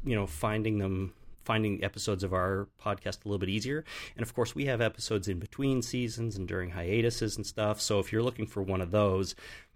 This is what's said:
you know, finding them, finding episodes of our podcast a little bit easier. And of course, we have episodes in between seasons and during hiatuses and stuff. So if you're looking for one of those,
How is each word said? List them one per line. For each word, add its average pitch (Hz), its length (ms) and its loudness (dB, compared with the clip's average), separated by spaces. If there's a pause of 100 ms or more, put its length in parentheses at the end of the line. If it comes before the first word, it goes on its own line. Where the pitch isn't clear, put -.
you 123 120 2
know, 101 120 2
finding 107 520 0
them, 95 340 0 (320)
finding 110 380 2
episodes 98 420 -2
of 90 80 0
our 95 340 2 (120)
podcast - 440 -4
a 104 60 -6
little 101 100 0
bit 92 100 0
easier. 123 360 -2 (320)
And 113 40 -6
of - 140 -4
course, 120 180 0
we 143 120 -2
have 123 160 2
episodes 107 480 0
in 90 100 -2
between 131 420 0
seasons 117 540 -2
and 95 120 -4
during 92 240 -2
hiatuses 104 680 2
and 104 80 -6
stuff. 107 340 0
So 104 200 2
if 95 120 -2
you're 110 100 2
looking 120 260 -2
for - 140 -4
one 95 200 0
of 87 100 -2
those, 98 420 4 (420)